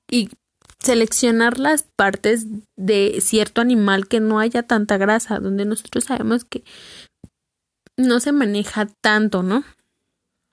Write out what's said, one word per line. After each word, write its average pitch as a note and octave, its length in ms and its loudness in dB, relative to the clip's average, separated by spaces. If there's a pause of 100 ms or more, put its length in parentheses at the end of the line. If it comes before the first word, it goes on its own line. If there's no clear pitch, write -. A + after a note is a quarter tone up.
(120)
y A#3 180 0 (500)
seleccionar A#3 800 2
las C#4+ 260 0 (100)
partes G#3+ 500 0 (300)
de G3 460 0
cierto A3 400 0
animal G3+ 460 2
que A#3 120 0
no A3 200 0
haya A#3 240 0
tanta G#3 340 0
grasa, G#3 420 0
donde G3 260 -4
nosotros G#3+ 380 -4
sabemos A#3 400 -2
que - 200 -14 (1300)
no B3 220 2
se C#4+ 120 -2
maneja G#3+ 560 -2 (140)
tanto, G#3+ 400 2
¿no? G3+ 220 -2 (880)